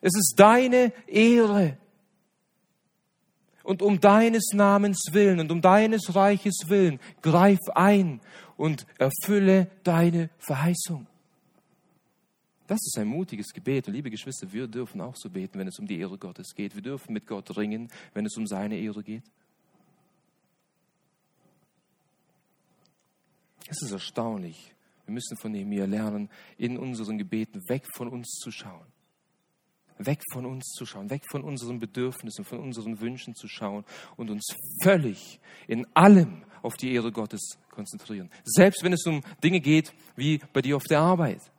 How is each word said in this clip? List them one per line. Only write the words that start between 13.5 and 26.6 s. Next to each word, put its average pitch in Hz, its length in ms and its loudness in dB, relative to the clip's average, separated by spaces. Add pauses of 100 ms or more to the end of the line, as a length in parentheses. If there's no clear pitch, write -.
Gebet. 131 340 -6
Und 101 80 -8
liebe 139 160 -8
Geschwister, 107 420 -14
wir 123 140 -8
dürfen 113 340 -12
auch 123 140 -12
so - 140 -16
beten, 95 300 -10
wenn 95 100 -8
es 90 100 -16
um 104 80 -14
die 95 140 -8
Ehre 95 180 -10
Gottes 92 360 -18
geht. 101 200 -10
Wir 101 80 -14
dürfen 131 300 -12
mit 104 140 -8
Gott 98 300 -10
ringen, 107 340 -8 (240)
wenn 104 120 -6
es 104 100 -10
um 113 100 -8
seine 101 320 -6
Ehre 104 260 -10
geht. 110 200 -14 (4000)
Es - 140 -12
ist 107 100 -10
erstaunlich. 98 800 -10 (320)
Wir 104 100 -12
müssen 120 220 -12
von 110 160 -12
Nehemia 101 320 -6
lernen, 104 440 -6 (280)
in 120 220 -8